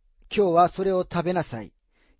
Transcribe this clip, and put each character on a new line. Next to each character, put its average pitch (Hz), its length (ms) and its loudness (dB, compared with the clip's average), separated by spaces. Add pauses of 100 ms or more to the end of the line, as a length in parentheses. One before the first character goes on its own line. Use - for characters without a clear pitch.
(360)
「今 202 120 4
日 175 40 2
は 170 180 6
そ 190 140 -8
れ 190 80 -2
を 180 180 -2
食 175 140 -4
べ 175 100 -2
な 175 100 -2
さ 117 180 -12
い。 101 120 -16 (460)